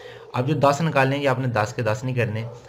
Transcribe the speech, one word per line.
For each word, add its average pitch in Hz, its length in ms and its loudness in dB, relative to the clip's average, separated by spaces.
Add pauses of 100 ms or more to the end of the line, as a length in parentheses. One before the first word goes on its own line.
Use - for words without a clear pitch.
(340)
अब 127 120 -2
जो 151 100 2
दस 139 260 4
निकाले 139 340 2
हैं 143 60 -4
ये 139 60 2
आपने 131 220 0
दस 107 220 0
के 123 100 -4
दस 110 220 0
नहीं 127 120 -2
करने, 110 280 -2 (240)